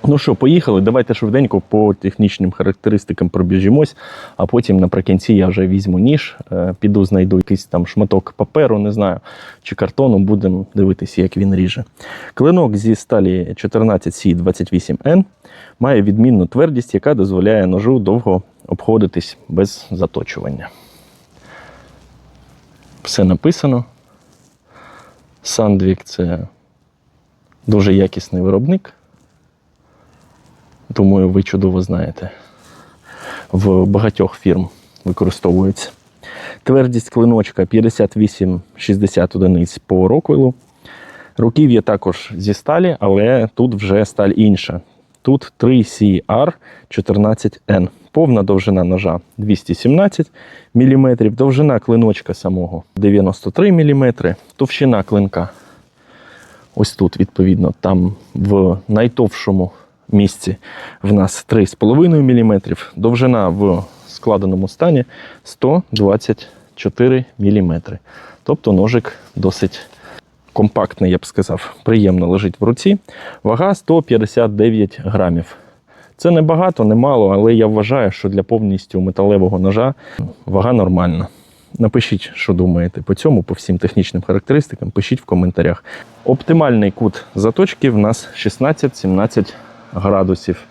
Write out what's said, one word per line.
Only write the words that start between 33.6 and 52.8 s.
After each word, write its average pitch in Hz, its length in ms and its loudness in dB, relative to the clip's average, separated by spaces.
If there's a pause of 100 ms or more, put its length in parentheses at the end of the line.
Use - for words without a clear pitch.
багатьох 101 540 0
фірм 90 300 0 (360)
використовується. 92 840 -2 (760)
Твердість 127 460 0
клиночка — 113 560 2
п'ятдесят 110 520 0
вісім-шістдесят 98 1160 -2
одиниць 90 420 0
по 92 300 0
роквелу. 135 460 2 (840)
Руків'я 117 440 2
також 98 560 -4
зі 101 160 -4
сталі, 165 460 -2
але 110 540 2
тут 120 220 0
вже 101 300 0
сталь 101 300 -2
інша. 98 460 0 (400)
Тут - 360 -2
три 123 260 2
С 98 380 0 (100)
Р 139 220 0 (360)
чотирнадцять 104 800 -2
Н. 92 200 2 (220)
Повна 131 320 2
довжина 95 400 0
ножа — 90 360 -2 (180)
двісті 104 380 -2
сімнадцять 170 560 0 (420)
міліметрів, 127 640 2
довжина 135 440 2
клиночка 113 540 0
самого — 90 500 -6 (120)